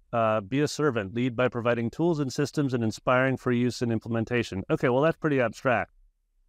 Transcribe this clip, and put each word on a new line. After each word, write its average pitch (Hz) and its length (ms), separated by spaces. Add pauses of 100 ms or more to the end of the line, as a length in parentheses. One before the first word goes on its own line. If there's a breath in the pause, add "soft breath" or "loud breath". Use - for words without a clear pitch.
(120)
uh, 110 300
"Be 117 180
a 147 80
servant, 113 460
lead 123 200
by 127 140
providing 117 420
tools 160 300
and 135 120
systems 139 420
and 127 100
inspiring 127 540
for 127 120
use 120 300
and 120 100
implementation." 113 800
Okay, 151 220
well, 127 120
that's 160 140
pretty 143 240
abstract. 113 520 (560)